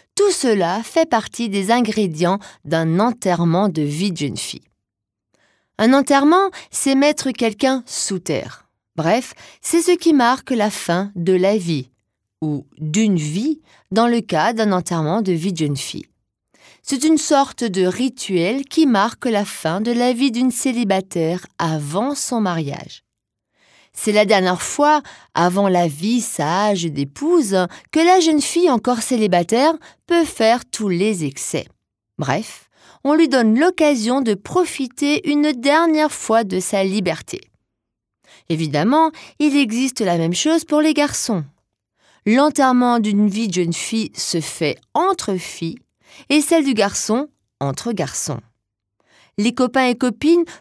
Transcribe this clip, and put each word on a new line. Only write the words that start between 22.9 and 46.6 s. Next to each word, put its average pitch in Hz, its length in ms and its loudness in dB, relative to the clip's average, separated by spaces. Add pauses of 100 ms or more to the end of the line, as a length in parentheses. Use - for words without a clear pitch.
C'est 214 120 -2
la 214 140 4
dernière 185 360 4
fois, 294 400 2 (320)
avant 180 340 2
la 175 200 2
vie 196 340 -2
sage 185 600 -2
d'épouse, 185 840 0 (260)
que 311 80 0
la 359 200 6
jeune 311 240 2
fille 349 260 2
encore 240 320 0
célibataire 220 720 2 (320)
peut 339 180 2
faire 233 420 0
tous 214 220 -6
les 180 380 0
excès. 139 400 -6 (540)
Bref, 147 500 -6 (340)
on 285 120 2
lui 330 120 4
donne 240 320 2
l'occasion 285 640 2
de 220 140 0
profiter 285 920 -2
une 294 240 2
dernière 302 600 2
fois 226 320 0
de 185 160 -4
sa 196 240 -2
liberté. 185 580 -4 (1080)
Évidemment, 170 600 2 (300)
il 294 180 2
existe 254 440 0
la 175 180 0
même 165 160 0
chose 320 280 0
pour 302 160 0
les 311 140 2
garçons. 247 500 -2 (840)
L'enterrement 247 720 4
d'une 208 280 2
vie 214 200 -2
de 180 80 -4
jeune 175 180 0
fille - 400 -6
se - 280 -6
fait - 360 -4 (160)
entre 277 440 -2
filles - 420 -8 (500)
et 294 120 4
celle 320 240 2